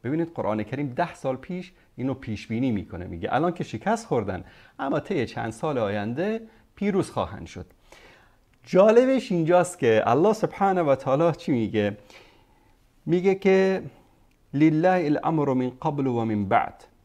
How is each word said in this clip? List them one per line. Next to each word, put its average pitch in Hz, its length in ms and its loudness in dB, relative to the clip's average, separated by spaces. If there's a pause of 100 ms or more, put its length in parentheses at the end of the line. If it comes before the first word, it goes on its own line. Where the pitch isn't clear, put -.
ببینید 160 300 -2
قرآن 107 280 -2
کریم 147 260 -6
ده 160 260 -4
سال 131 220 -6
پیش 180 360 -12 (240)
اینو 127 180 -4
پیش 113 320 -10
بینی 120 240 -2
می‌کنه، 90 360 -6
میگه 87 260 -10
الان 165 200 0
که 170 120 -10
شکست 214 420 -6
خوردن 98 380 -4 (340)
اما 139 220 -4
طی 135 260 -4
چند 113 240 -8
سال 147 280 -6
آینده 117 640 -4 (340)
پیروز 196 360 -2
خواهند 87 360 -6
شد. - 200 -14 (960)
جالبش 226 680 4
اینجاست 175 460 2
که 110 280 4
الله 151 260 4
سبحانه 185 500 0
و 143 120 2
تعالی 143 420 0
چی - 160 -4
میگه؟ 104 440 0 (1080)
میگه 180 280 2
که 190 480 2 (720)
لله 160 500 4
الامر 147 500 0
من 127 180 -2 (100)
قبل 143 240 -2
و 117 180 0
من 107 200 0
بعد. - 400 -2 (200)